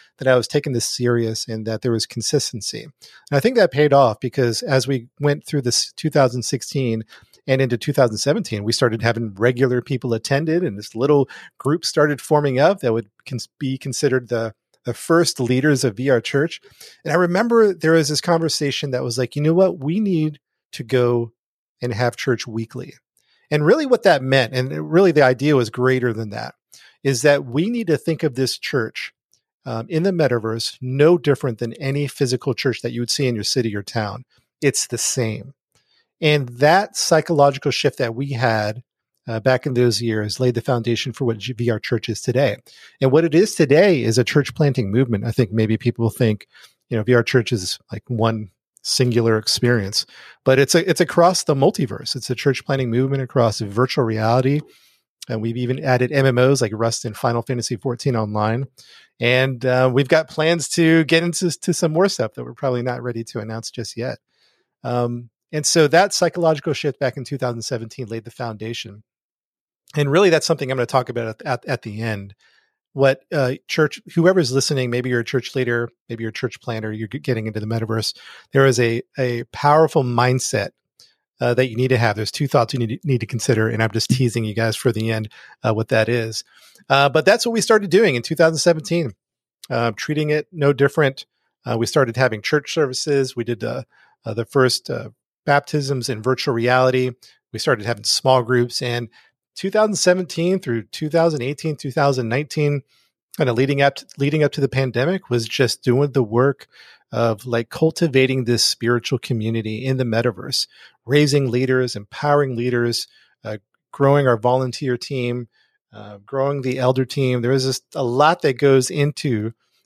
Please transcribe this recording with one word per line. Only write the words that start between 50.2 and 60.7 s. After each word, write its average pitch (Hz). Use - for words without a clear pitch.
but 131
it's 139
a, 175
it's -
across 175
the 156
multiverse. 139
It's 131
a 127
church -
planting 135
movement 135
across 120
virtual 113
reality. 117
And 113
we've 113
even 123
added 127
M 135
M 123
Os 131
like 107
Rust 113
and 107
Final 120
Fantasy 120
fourteen 123
Online. 110
And, 127
uh, 127
we've 131
got 160
plans 160